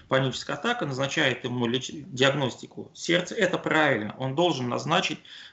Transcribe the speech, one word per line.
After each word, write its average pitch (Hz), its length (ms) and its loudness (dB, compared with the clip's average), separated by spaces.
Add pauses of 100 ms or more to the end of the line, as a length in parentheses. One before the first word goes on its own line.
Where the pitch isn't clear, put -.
паническая 135 480 0
атака», 233 280 -2
назначает 135 600 0
ему 123 220 0
леч-, 127 240 -2
диагностику 135 1000 -2
сердца. - 420 0
Это 180 220 2
правильно. 135 640 2
Он 131 160 -4
должен 147 340 2
назначить 147 500 0 (340)